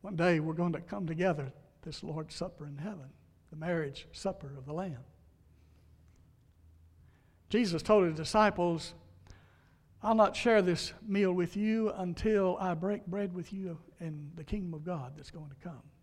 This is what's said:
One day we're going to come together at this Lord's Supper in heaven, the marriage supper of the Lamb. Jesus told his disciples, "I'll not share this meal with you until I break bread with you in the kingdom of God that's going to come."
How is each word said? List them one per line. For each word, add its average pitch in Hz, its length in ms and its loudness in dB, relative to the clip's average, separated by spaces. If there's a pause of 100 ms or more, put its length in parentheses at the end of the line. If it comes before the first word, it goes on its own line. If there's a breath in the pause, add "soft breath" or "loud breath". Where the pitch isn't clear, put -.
One 196 140 -8
day 170 240 4
we're 156 140 -2
going 175 180 0
to 156 80 -2
come 202 260 -6
together 160 420 0
at - 340 -18
this 156 200 -12
Lord's 156 320 -8
Supper 143 320 -8
in 143 120 -12
heaven, 156 320 -10 (400)
the 160 80 -16
marriage 156 560 -4
supper 156 440 -6
of 131 80 -14
the 143 60 -8
Lamb. 156 320 -6 (2500 soft breath)
Jesus 208 340 0
told 208 220 6
his 160 100 0
disciples, 175 760 2 (1080 soft breath)
"I'll 220 140 4
not 214 180 8
share 220 280 6
this 180 400 2
meal 196 320 2
with 180 240 0
you 220 340 2
until 185 680 2
I 185 160 0
break 190 320 -2
bread 190 280 -2
with 180 180 -8
you 185 280 -6 (200)
in 151 360 -8
the 165 100 -12
kingdom 185 280 -4
of 151 120 -8
God 147 320 -6
that's 147 140 -16
going 151 180 -14
to 139 60 -16
come." 147 280 -14 (200)